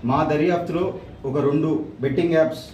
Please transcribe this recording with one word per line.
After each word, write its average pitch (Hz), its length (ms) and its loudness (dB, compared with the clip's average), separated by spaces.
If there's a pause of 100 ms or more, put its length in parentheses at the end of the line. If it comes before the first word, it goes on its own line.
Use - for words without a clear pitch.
మా 131 200 2
దర్యాప్తులో 165 600 0 (400)
ఒక 135 140 -2
రెండు 147 300 2 (300)
బెట్టింగ్ 160 360 0
యాప్స్ 160 400 2